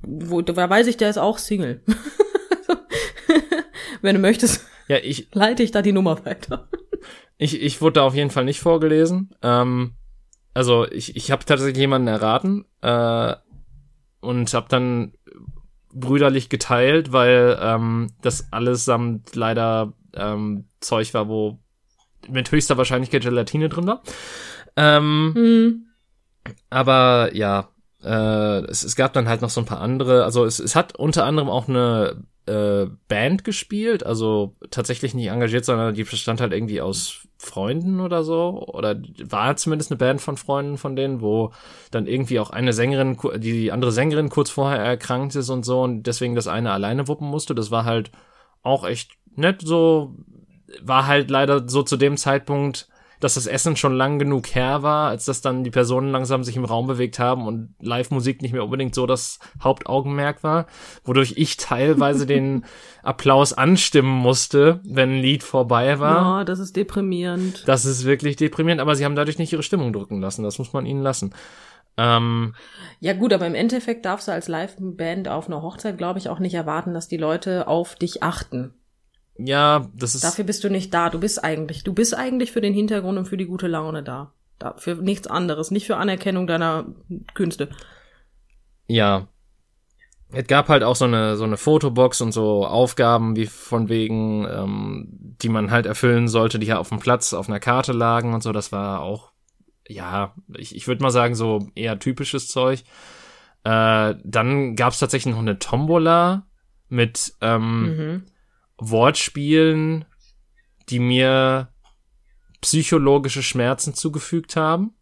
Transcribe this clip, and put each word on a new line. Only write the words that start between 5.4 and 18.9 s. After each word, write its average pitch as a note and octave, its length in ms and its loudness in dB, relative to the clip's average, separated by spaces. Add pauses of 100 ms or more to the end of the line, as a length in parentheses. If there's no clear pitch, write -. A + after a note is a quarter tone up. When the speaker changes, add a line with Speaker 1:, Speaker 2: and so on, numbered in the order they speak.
Speaker 1:
ich A3 80 0
da G#3 100 0
die G3+ 120 4
Nummer F#3 320 2
weiter? - 480 -8
<laughs> - 40 -10 (600)
Speaker 2:
Ich, D3+ 220 -2
ich C3+ 220 -2
wurde D#3 120 4
da D3+ 100 6
auf C3 100 4
jeden C#3+ 160 0
Fall B2+ 160 0
nicht C#3+ 140 -2
vorgelesen. E3 720 2 (100)
Ähm, B2 520 2 (600)
also A#2+ 380 4
ich, - 240 -10
ich - 160 -4
hab C#3 120 -2
tatsächlich C3+ 340 0
jemanden C3+ 300 2
erraten, A2+ 580 0 (160)
äh, A#2 520 0 (840)
und B2 340 -4
hab A#2+ 160 -2
dann B2 440 0 (760)
brüderlich C3+ 580 2
geteilt, C3 640 2
weil, B2 480 6
ähm, A2+ 520 0 (100)
das - 320 -4
allesamt A#2+ 840 -2